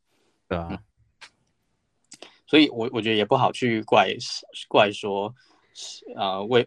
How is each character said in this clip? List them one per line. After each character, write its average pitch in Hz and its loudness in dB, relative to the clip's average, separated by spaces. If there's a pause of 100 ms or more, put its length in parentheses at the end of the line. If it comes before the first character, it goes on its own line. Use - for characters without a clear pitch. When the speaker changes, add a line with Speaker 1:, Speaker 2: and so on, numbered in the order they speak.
(500)
Speaker 1:
对 90 -4
啊。 85 -6
Speaker 2:
嗯。 - -8 (1700)
所 151 6
以 147 6
我， 117 -4
我 113 -2
觉 110 -2
得 110 2
也 104 2
不 135 2
好 110 2
去 113 -2
怪， 104 2 (520)
怪 107 4
说， 101 -6 (840)
呃， 98 -4
为-， 120 2